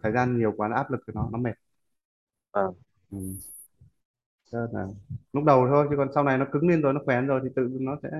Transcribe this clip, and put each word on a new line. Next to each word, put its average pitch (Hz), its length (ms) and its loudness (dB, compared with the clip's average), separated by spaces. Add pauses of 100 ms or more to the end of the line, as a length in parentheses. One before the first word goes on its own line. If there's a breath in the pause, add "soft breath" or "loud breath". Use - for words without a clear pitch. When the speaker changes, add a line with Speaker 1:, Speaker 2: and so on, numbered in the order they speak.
Speaker 1:
thời 110 80 0
gian 123 280 0
nhiều 110 180 2
quá 107 100 -2
nó 113 80 -2
áp 135 160 -2
lực 120 160 -2
cho 107 80 -12
nó, 107 160 -4
nó 110 60 -4
mệt. 120 160 -2 (1000)
Speaker 2:
Vâng. 98 200 -2 (380)
Speaker 1:
Ừ. 101 60 -10 (1400)
Thế 117 60 -4 (140)
là 98 140 -6 (460)
lúc 143 100 -2
đầu 135 260 6
thôi, 143 200 4
chứ 147 80 -2
còn 139 180 0
sau 143 80 4
này 135 140 4
nó 139 140 0
cứng 151 180 2
lên 165 120 4
rồi, 139 120 4
nó 143 120 -2
khỏe 135 100 2
lên 127 120 0
rồi 131 160 0
thì 127 120 -6
tự 131 260 -2
nó 131 220 -4
sẽ, 139 60 -10 (100)